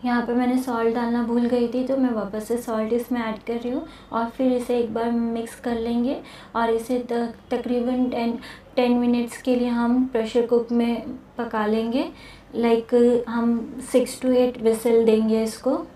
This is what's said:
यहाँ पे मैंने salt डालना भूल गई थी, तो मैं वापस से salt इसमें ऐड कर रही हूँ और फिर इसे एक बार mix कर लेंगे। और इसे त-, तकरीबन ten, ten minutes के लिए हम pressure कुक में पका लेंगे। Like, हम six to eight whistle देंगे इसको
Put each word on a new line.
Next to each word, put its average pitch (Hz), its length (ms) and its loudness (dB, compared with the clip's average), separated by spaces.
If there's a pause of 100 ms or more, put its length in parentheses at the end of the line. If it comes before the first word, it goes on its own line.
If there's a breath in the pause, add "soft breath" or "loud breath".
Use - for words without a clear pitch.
यहाँ 240 200 0
पे 240 80 -2
मैंने 247 280 2
salt 226 340 0
डालना 240 280 -2
भूल 233 220 0
गई 240 220 2
थी, 247 160 -2
तो 262 140 -2
मैं 254 120 2
वापस 214 380 -4
से 233 100 -2
salt 220 360 -2
इसमें 240 280 -2
ऐड 220 220 -4
कर 233 100 -6
रही 233 180 -6
हूँ 311 140 -4 (260 loud breath)
और 226 180 -2
फिर 262 220 0
इसे 240 280 0
एक 220 140 -2
बार 233 180 -2
mix 233 480 -4
कर 233 200 -4
लेंगे। 240 400 -2 (360 loud breath)
और 233 140 0
इसे 226 300 0 (120)
त-, 233 220 -2 (180)
तकरीबन 247 580 0
ten, 240 280 -2 (380 loud breath)
ten 247 220 4
minutes 240 440 0
के 254 140 2
लिए 240 120 0
हम 240 380 2
pressure 233 420 0
कुक 233 240 2
में 233 300 2 (360)
पका 226 280 -2
लेंगे। 226 440 0 (460 loud breath)
Like, 233 720 4
हम 233 540 -2 (100)
six 254 280 2
to 254 160 2
eight 247 260 2
whistle 226 440 4
देंगे 220 380 4
इसको 240 320 -2 (200)